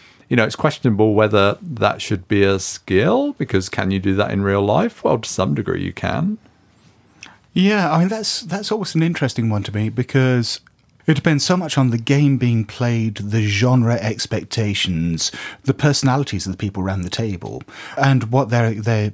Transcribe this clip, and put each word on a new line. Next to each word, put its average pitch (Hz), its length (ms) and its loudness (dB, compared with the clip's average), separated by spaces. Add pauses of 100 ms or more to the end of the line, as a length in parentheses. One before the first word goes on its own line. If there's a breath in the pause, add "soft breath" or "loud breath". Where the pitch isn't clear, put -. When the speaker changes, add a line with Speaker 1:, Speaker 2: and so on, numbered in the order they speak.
(300 loud breath)
Speaker 1:
You 127 60 0
know, 113 80 4
it's - 120 -4
questionable 110 580 2
whether 104 460 4
that 107 400 -2
should 95 260 -4
be 101 160 2
a 98 160 4
skill, 190 760 0
because 95 340 -2
can 95 220 -2
you 98 80 0
do 95 180 0
that 101 140 0
in 98 120 -2
real 101 200 2
life? 143 420 0
Well, 143 140 2
to 110 100 -10
some - 260 -2
degree 92 300 -2
you 90 80 -6
can. 196 460 -4 (1120 loud breath)
Speaker 2:
Yeah, 185 400 2
I 160 60 2
mean, 180 100 4
that's, 220 340 -4
that's 202 280 -6
always 214 240 -4
an 165 80 2
interesting 127 480 0
one 104 140 0
to 101 100 -10
me, 107 140 0
because 127 720 0 (460)
it 156 80 4
depends 151 280 0
so 180 140 2
much 170 220 -2
on 131 120 4
the 117 80 0
game 139 380 2
being 117 300 2
played, 117 500 -2
the 104 260 -2
genre 117 520 4
expectations, 92 1400 -2 (320 loud breath)
the 123 100 0
personalities 139 720 0
of 95 60 -4
the 90 60 -8
people 98 240 -6
around 95 200 -2
the 90 80 -8
table, 98 520 -6 (340 loud breath)
and 135 340 2
what 127 200 2
they're, 117 240 2
they're 107 400 0